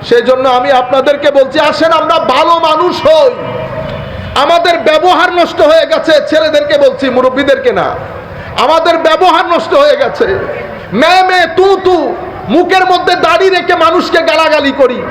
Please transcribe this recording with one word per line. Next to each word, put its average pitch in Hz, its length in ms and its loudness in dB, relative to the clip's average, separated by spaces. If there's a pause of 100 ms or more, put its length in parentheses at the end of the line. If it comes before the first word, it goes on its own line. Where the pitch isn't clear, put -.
সেই 233 120 4
জন্য 262 280 2
আমি 254 220 0
আপনাদেরকে 277 600 0
বলছি, 277 280 2
আসেন 302 320 0
আমরা 320 280 0
ভালো 320 400 0
মানুষ 330 460 0
হই। 302 240 4 (1120)
আমাদের 339 340 0
ব্যবহার 330 560 0
নষ্ট 339 280 -2
হয়ে 311 240 4
গেছে, 302 420 0
ছেলেদেরকে 311 500 0
বলছি, 269 320 0
মুরব্বীদেরকে 262 640 0
না, 160 240 -4 (680)
আমাদের 320 340 2
ব্যবহার 330 480 2
নষ্ট 339 280 -2
হয়ে 294 240 4
গেছে। - 280 -2 (680)
মে 339 300 2
মে 370 320 0
তু 381 280 2
তু, 330 320 0 (340)
মুখের 359 360 2
মধ্যে 359 300 0
দাড়ি 349 340 2
রেখে 359 260 0
মানুষকে 330 420 0
গালাগালি 311 540 0
করি 254 400 0